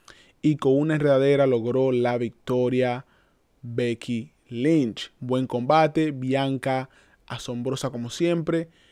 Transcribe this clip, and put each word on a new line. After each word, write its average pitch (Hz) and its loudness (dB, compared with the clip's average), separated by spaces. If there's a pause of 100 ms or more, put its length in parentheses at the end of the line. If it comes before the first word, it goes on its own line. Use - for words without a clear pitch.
(420)
y 151 2
con 135 2
una 156 2
enredadera 139 4
logró 127 2
la 120 0
victoria 123 -2 (560)
Becky 120 -4 (160)
Lynch. 123 0
Buen 127 -2
combate, 151 2
Bianca 131 -2 (380)
asombrosa 123 -6
como 120 -8
siempre 170 -2 (240)